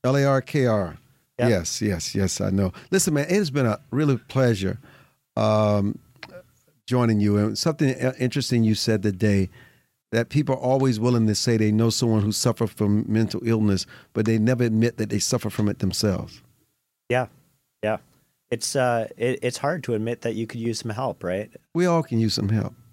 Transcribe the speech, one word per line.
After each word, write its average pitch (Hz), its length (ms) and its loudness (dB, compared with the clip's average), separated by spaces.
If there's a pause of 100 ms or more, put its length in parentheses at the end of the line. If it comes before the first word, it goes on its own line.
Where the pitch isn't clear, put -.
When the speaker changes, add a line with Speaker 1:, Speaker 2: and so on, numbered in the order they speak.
Speaker 1:
L 131 120 2
A 139 80 4
R 139 160 4
K 135 260 0
R. 98 320 0 (400)
Speaker 2:
Yep. 120 100 2
Speaker 1:
Yes, 92 340 0
yes, 98 320 -2
yes, 95 260 0
I 98 100 0
know. 95 220 0 (180)
Listen, 185 240 2
man, 143 100 0
it 165 80 -2
has 190 180 0
been 131 160 0
a 107 140 0 (100)
really 139 280 0
pleasure, 107 600 0 (580)
um, 107 640 2 (880)
joining 117 320 2
you. 104 200 4
And 104 200 0
something 156 320 0
i-, 127 280 -2
interesting 123 440 0
you 110 120 4
said 107 280 0
today, 98 460 0 (600)
that 113 180 0
people 135 260 0
are - 40 -4
always 131 420 2
willing 117 260 2
to 107 80 2
say 117 220 0
they 107 160 2
know 110 160 4
someone 113 320 2
who 104 120 0
suffered 113 360 0
from 104 400 0
mental 110 380 0
illness, 107 400 2 (260)
but 107 140 0
they 113 120 2
never 120 260 2
admit 113 340 0
that 107 100 -4
they 107 100 -2
suffer 113 300 -2
from 104 220 -2
it - 80 -8
themselves. - 640 -2 (640)
Speaker 2:
Yeah, 123 200 0 (540)
yeah. 107 140 -2 (540)
It's, - 260 -4
uh, 120 400 0
it, 123 240 -2
it's 123 160 -4
hard 156 280 -4
to 123 100 -2
admit 113 260 -4
that 117 140 -6
you 113 120 -4
could 117 140 -10
use 113 200 -4
some 117 100 -8
help, 120 340 -6
right? 92 260 -4 (220)
Speaker 1:
We 175 140 0
all 170 160 2
can 117 180 -2
use 113 140 0
some 104 160 -2
help. 107 240 0 (180)